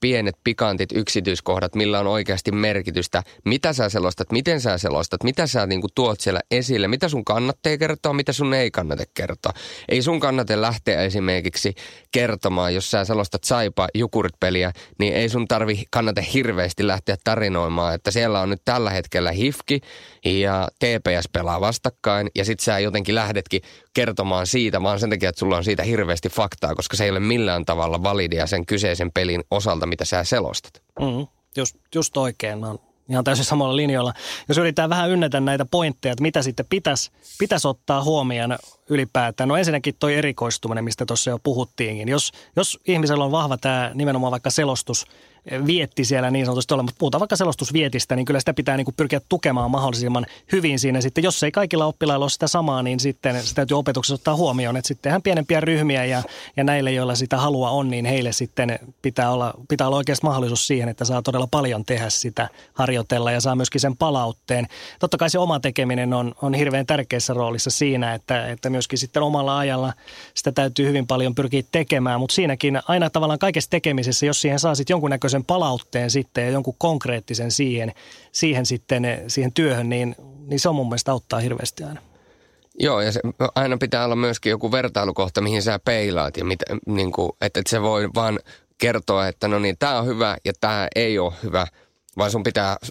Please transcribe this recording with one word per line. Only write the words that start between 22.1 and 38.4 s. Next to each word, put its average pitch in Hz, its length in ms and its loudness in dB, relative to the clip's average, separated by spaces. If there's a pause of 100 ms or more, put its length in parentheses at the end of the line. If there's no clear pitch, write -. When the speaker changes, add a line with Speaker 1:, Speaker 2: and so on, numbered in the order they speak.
Speaker 1:
ja 98 100 0
sit 107 160 -2
sä 107 180 2
jotenkin 101 360 0
lähdetkin 104 480 -2 (320)
kertomaan 98 520 0
siitä, 101 360 0
vaan 98 180 0
sen 110 100 0
takia, 95 180 0
että 87 100 -4
sulla 95 180 2
on 87 80 -2
siitä 98 180 0
hirveästi 95 460 0
faktaa, 92 460 -2
koska 85 220 -6
se 107 80 0
ei 101 60 2
ole 95 100 0
millään 104 440 0
tavalla 82 380 0
validia 87 440 0
sen 87 200 -2
kyseisen 90 460 0
pelin 87 380 0
osalta, 95 360 0
mitä 85 180 -4
sä 87 200 0
selostat. - 580 -4 (180)
Speaker 2:
Mm, 135 260 -2 (300)
just, 131 200 -4 (180)
just 160 220 -2
oikein. 117 420 -4
Mä 110 80 -8
oon 110 120 -8 (320)
ihan 127 140 2
täysin 135 200 2
samalla 139 320 2
linjoilla. 135 360 2 (360)
Jos 147 100 4
yritetään 160 320 2
vähän 175 200 2
ynnätä 156 300 2
näitä 135 300 2
pointteja, 156 420 0
että 123 100 -2
mitä 151 200 2
sitten 127 260 -2
pitäisi, 170 420 0 (280)
pitäisi 196 300 2
ottaa 139 360 0
huomioon 123 540 0 (320)